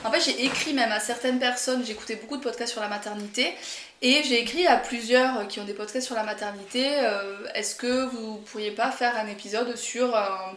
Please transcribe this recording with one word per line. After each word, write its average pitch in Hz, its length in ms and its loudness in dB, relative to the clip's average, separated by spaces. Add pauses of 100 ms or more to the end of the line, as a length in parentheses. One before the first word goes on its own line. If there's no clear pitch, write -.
en 220 80 0
fait, 330 80 4
j'ai 262 240 0
écrit 277 300 0
même 233 180 4
à 214 80 0
certaines 254 380 0
personnes, 247 480 0
j'écoutais 214 300 -6
beaucoup 277 200 -8
de 254 60 -8
podcasts 233 300 -4
sur 220 100 -6
la 208 60 -4
maternité, 208 640 -2 (480)
et 269 220 6
j'ai 240 160 4
écrit 320 260 2
à 277 100 8
plusieurs, 247 640 4
euh, 202 60 -2
qui 202 160 -8
ont 202 40 -8
des 202 100 -8
podcasts 233 320 -4
sur 247 100 -6
la 214 60 0
maternité, 208 640 -2 (140)
euh, « 202 540 0
Est-ce 208 200 -2
que 254 300 0
vous 226 320 -6 (140)
pourriez 214 220 -4
pas 240 180 2
faire 240 260 0
un 214 100 -2
épisode 214 500 -4
sur 247 380 0
un 190 420 0